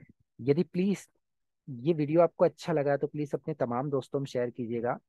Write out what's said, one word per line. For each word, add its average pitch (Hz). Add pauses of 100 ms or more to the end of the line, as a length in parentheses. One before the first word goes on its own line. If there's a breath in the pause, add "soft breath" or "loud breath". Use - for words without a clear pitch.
(400)
यदि 143
प्लीज 185 (600)
ये 135
वीडियो 151
आपको 170
अच्छा 165
लगा 143
तो 143
प्लीज 147
अपने 160
तमाम 131
दोस्तों 139
में 139
शेयर 123
कीजिएगा 120 (120)